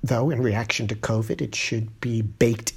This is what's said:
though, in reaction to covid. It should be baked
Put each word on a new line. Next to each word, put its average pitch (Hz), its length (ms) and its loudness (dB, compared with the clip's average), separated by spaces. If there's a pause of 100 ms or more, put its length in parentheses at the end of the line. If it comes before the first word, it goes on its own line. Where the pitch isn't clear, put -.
though, 127 260 2
in 123 120 2
reaction 110 460 0
to 107 60 -2
covid. 110 460 -2
It 127 160 -4
should 113 440 -4
be 113 220 0
baked 110 540 2